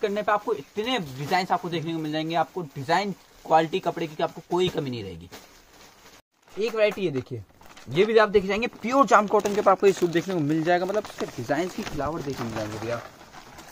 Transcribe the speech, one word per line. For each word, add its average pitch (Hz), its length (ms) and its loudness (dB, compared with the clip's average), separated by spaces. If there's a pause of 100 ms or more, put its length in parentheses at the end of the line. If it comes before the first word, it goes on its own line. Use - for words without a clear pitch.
करने 208 200 -2
पे 214 100 -2
आपको 208 220 0
इतने 226 460 -4
डिजाइन 147 520 -2
आपको 180 180 0
देखने 165 240 -4
को 165 60 -4
मिल 151 120 -4
जाएंगे, 160 240 -4
आपको 165 260 -2
design 170 500 -2 (340)
quality 160 340 2
कपड़े 165 280 -4
की 156 160 -4
आपको 165 180 -6 (100)
कोई 180 180 2
कमी 151 200 -4
नहीं 120 140 -6
रहेगी। 87 260 -14 (1300)
एक 220 160 -2
वैरायटी 214 260 2
ये 170 100 0
देखिए, 123 320 -6 (460)
ये 170 160 4
भी 220 120 4
आप 208 120 8
देखे 190 180 4
जाएंगे 208 200 0
pure 262 380 2
जाम 208 220 6
cotton 208 260 2
के 202 60 0
ऊपर 196 120 6
आपको 196 160 4
ये 190 60 8
सूट 175 160 0
देखने 170 240 0
को 175 60 0
मिल 156 240 0
जाएगा, 175 220 2
मतलब 202 240 -2
इसके - 160 -8
डिजाइन 151 420 -4
की 196 160 -8
खिलावट 147 380 -6
देखने 143 120 -6
को 110 100 -6
मिल 110 120 -6
जाएगी 107 220 -6
भैया, 117 240 -6 (720)